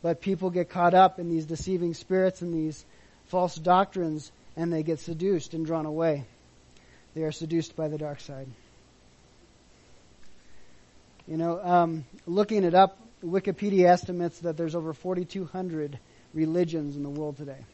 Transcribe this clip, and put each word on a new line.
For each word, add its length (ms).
But 160
people 300
get 200
caught 260
up 240
in 100
these 160
deceiving 480
spirits 480
and 100
these 320
false 280
doctrines, 760
and 160
they 80
get 180
seduced 540
and 100
drawn 220
away. 400
They 80
are 100
seduced 440
by 120
the 120
dark 200
side. 280
You 100
know, 260
um, 420
looking 380
it 100
up, 240
Wikipedia 640
estimates 540
that 180
there's 160
over 200
forty-two 520
hundred 540
religions 600
in 80
the 80
world 260
today. 260